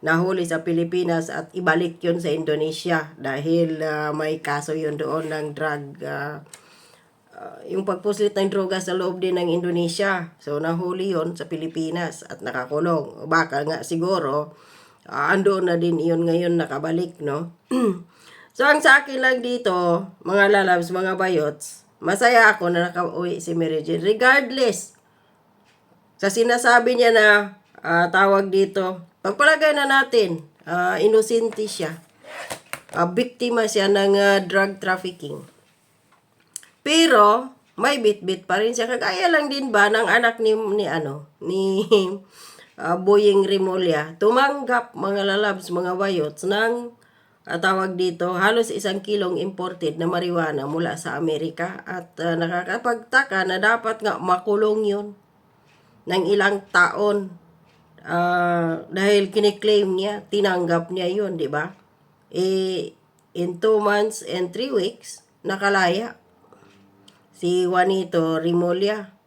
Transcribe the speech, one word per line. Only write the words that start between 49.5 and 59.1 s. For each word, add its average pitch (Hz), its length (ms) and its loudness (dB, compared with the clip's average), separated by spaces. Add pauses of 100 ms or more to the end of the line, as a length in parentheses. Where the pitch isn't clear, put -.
na 165 80 -4
marijuana 170 640 -2
mula 160 320 -4
sa 127 160 -8
Amerika. 160 720 -6
At, 180 320 -12
ah, 165 160 -2
nakakapagtaka 190 1120 -2
na 185 80 -2
dapat 220 480 0
nga 208 160 -2
makulong 208 640 2
yun 208 220 -2 (960)
ng 185 240 0
ilang 202 400 2
taon. 202 640 2 (720)
Ah, 175 880 0
dahil 196 400 2